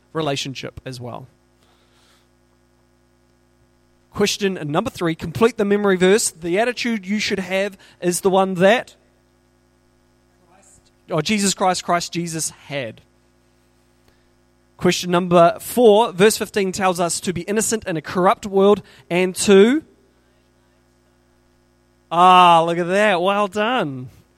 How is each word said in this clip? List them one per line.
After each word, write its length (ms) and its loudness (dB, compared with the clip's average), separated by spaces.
relationship 720 -8
as 120 -14
well. 280 -14
Question 420 -2
number 240 -4
three. 260 -4
Complete 440 -2
the 80 0
memory 300 0
verse. 340 2
The 280 -6
attitude 480 -4
you 120 -4
should 200 -4
have 380 -4
is 220 -4
the 80 2
one 240 2
that 420 2
Christ, 320 -20
or 100 -2
Jesus 320 0
Christ, 320 -2
Christ 300 -4
Jesus 340 -6
had. 540 -12
Question 300 -2
number 500 4
four, 500 4
verse 280 2
fifteen 340 -4
tells 280 -2
us 200 -4
to 140 -6
be 80 -8
innocent 440 -4
in 120 -4
a 20 -8
corrupt 460 -2
world 340 2
and 260 -2
to, 480 4
ah, 560 6
look 120 -4
at 80 -2
that, 340 0
well 260 0
done. 600 -4